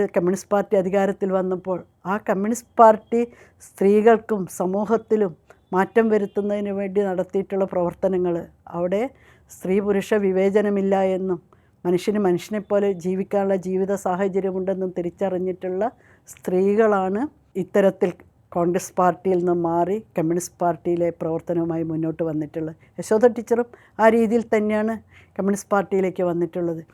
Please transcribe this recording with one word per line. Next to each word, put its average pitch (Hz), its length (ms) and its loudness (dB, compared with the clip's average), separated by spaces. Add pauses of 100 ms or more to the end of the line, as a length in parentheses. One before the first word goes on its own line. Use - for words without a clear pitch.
കമ്മ്യൂണിസ്റ്റ് 185 460 -2
പാർട്ടി 202 240 0
അധികാരത്തിൽ 196 560 0
വന്നപ്പോൾ 185 460 -2 (280)
ആ 190 120 -2
കമ്മ്യൂണിസ്റ്റ് 214 600 -4
പാർട്ടി 226 440 6 (400)
സ്ത്രീകൾക്കും 214 880 2
സമൂഹത്തിലും 202 840 -2 (380)
മാറ്റം 190 380 2
വരുത്തുന്നതിന് 202 640 -2
വേണ്ടി 196 300 -4
നടത്തിയിട്ടുള്ള 190 640 -2
പ്രവർത്തനങ്ങൾ, 180 720 -2 (320)
അവിടെ 180 340 -4 (500)
സ്ത്രീ 185 280 -4
പുരുഷ 196 340 -2
വിവേചനമില്ല 196 800 2 (140)
എന്നും 185 300 -2 (460)
മനുഷ്യന് 185 340 0
മനുഷ്യനെപ്പോലെ 202 720 0
ജീവിക്കാനുള്ള 190 640 -2
ജീവിത 185 400 -2
സാഹചര്യമുണ്ടെന്നും 190 960 -2
തിരിച്ചറിഞ്ഞിട്ടുള്ള 185 920 -4 (440)
സ്ത്രീകളാണ് 196 920 0 (340)
ഇത്തരത്തിൽ 196 560 2 (400)
കോൺഗ്രസ് 175 420 -2
പാർട്ടിയിൽ 180 460 2
നിന്ന് 175 200 0
മാറി 170 380 0 (120)
കമ്മ്യൂണിസ്റ്റ് 175 500 -2
പാർട്ടിയിലെ 175 500 0
പ്രവർത്തനവുമായി 165 760 -4
മുന്നോട്ട് 160 400 -4
വന്നിട്ടുള്ളത്. 156 520 -6 (200)
യശോദ 220 300 2
ടീച്ചറും 233 420 0 (320)
ആ 220 100 6
രീതിയിൽ 226 340 4
തന്നെയാണ് 214 500 0 (380)
കമ്മ്യൂണിസ്റ്റ് 196 400 -2
പാർട്ടിയിലേക്ക് 185 520 0
വന്നിട്ടുള്ളത്. 170 580 -2 (120)